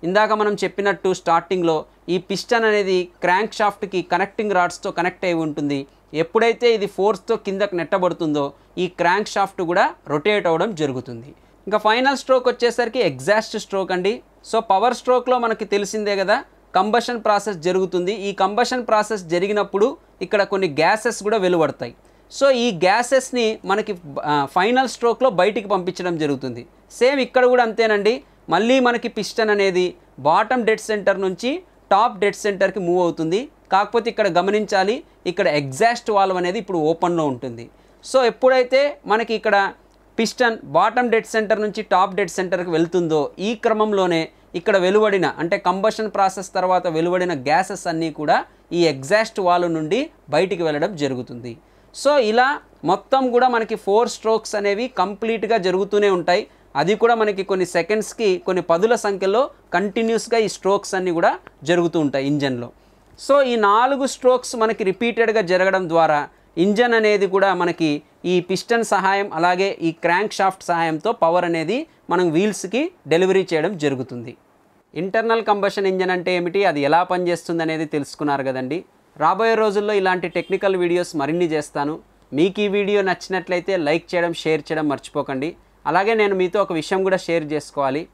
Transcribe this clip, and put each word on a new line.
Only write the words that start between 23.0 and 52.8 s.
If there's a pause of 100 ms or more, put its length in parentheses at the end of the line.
మనకి, (380)
ఆ, (220)
ఫైనల్
స్ట్రోక్లో (120)
బయటికి
పంపించడం
జరుగుతుంది. (360)
సేమ్
ఇక్కడ
కూడా
అంతేనండి, (400)
మళ్ళీ (100)
మనకి
పిస్టన్
అనేది (420)
బాటమ్
డెడ్
సెంటర్
నుంచి (420)
టాప్
డెడ్
సెంటర్కి
మూవ్
అవుతుంది. (360)
కాకపోతే
ఇక్కడ (120)
గమనించాలి, (340)
ఇక్కడ (140)
ఎగ్జాస్ట్
వాల్వ్
అనేది
ఇప్పుడు (100)
ఓపెన్లో
ఉంటుంది. (440)
So, (140)
ఎప్పుడైతే (320)
మనకి
ఇక్కడ (640)
పిస్టన్ (180)
బాటమ్
డెడ్
సెంటర్
నుంచి (120)
టాప్
డెడ్
సెంటర్కి
వెళ్తుందో (260)
ఈ (120)
క్రమంలోనే (400)
ఇక్కడ
వెలువడిన, (140)
అంటే (120)
కంబషన్
ప్రాసెస్
తర్వాత (120)
వెలువడిన (140)
గ్యాసెస్
అన్నీ (100)
కూడా (400)
ఈ (100)
ఎగ్జాస్ట్
వాల్వ్
నుండి (360)
బయటికి
వెళ్ళడం (120)
జరుగుతుంది. (480)
So, (200)
ఇలా (440)